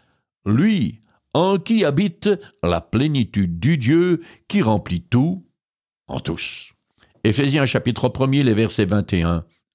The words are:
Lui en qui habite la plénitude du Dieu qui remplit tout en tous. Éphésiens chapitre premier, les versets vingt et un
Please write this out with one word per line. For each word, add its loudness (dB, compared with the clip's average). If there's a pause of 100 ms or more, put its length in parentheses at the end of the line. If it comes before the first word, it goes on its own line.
(460)
Lui 0 (320)
en 2
qui 0
habite -2 (340)
la 0
plénitude -2
du 2
Dieu 2 (260)
qui 0
remplit 0
tout -2 (600)
en -8
tous. -10 (520)
Éphésiens 2
chapitre -2
premier, 0
les 4
versets 0
vingt -2
et 0
un 0 (320)